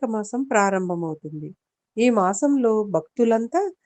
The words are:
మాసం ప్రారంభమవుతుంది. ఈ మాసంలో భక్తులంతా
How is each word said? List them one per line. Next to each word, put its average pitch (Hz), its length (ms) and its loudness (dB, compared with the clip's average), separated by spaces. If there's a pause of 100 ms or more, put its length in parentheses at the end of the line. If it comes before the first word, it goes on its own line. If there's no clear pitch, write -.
మాసం 220 380 -4
ప్రారంభమవుతుంది. 175 1120 -2 (420)
ఈ 240 120 4
మాసంలో 220 720 2
భక్తులంతా 226 880 0 (140)